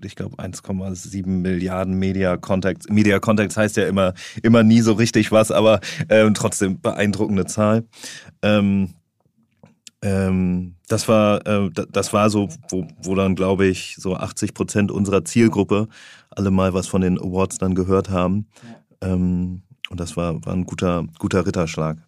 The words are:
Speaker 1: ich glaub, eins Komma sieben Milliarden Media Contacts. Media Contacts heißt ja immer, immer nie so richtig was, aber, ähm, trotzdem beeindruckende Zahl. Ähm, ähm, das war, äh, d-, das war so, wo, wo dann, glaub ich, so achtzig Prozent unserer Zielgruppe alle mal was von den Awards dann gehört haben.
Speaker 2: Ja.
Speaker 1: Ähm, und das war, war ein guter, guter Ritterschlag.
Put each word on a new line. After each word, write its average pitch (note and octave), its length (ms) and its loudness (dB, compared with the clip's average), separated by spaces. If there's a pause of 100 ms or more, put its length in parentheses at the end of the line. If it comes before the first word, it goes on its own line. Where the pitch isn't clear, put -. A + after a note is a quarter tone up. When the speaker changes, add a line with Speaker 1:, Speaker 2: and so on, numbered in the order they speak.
Speaker 1:
ich G2 140 -14
glaub, G2 200 -12
eins - 260 -12
Komma F#2+ 320 -6
sieben F#2 460 -4
Milliarden F#2 520 -2
Media F#2+ 420 0
Contacts. F#2 540 -4
Media G#2 300 4
Contacts G#2 360 0
heißt G#2+ 220 0
ja G2 100 2
immer, F#2+ 260 2 (300)
immer A#2 200 6
nie A2+ 180 8
so A2 100 4
richtig A2 400 2
was, A2 180 4
aber, G#2+ 300 4 (300)
ähm, A2 240 6
trotzdem F#2+ 480 -2
beeindruckende G2+ 640 -2
Zahl. A2 400 0 (560)
Ähm, G2 540 2 (1040)
ähm, F#2 760 -2 (140)
das A2 180 -2
war, G#2+ 400 2
äh, G2+ 220 0
d-, F#2 200 -6
das G2 220 -2
war G#2+ 180 4
so, G2+ 200 0 (200)
wo, F#2 160 -4 (160)
wo F#2+ 140 -4
dann, F#2+ 200 2
glaub F#2 260 0
ich, F#2 360 0
so F#2 200 -6
achtzig - 360 -8
Prozent G#2 380 -2
unserer G2 320 0
Zielgruppe G#2+ 640 2 (420)
alle G2 220 -2
mal F#2+ 220 2
was F#2 140 -2
von G2 140 -2
den F2+ 160 2
Awards F#2 420 -4
dann F#2+ 160 -2
gehört F#2+ 340 0
haben. F#2+ 380 -2 (540)
Speaker 2:
Ja. F#2+ 120 -4
Speaker 1:
Ähm, F2+ 480 -2 (280)
und F#2 120 -10
das E2 160 -8
war, E2+ 280 -4
war F#2 80 -6
ein F#2 120 -4
guter, F2 400 -2 (120)
guter F#2 280 0
Ritterschlag. D#2+ 520 -4 (100)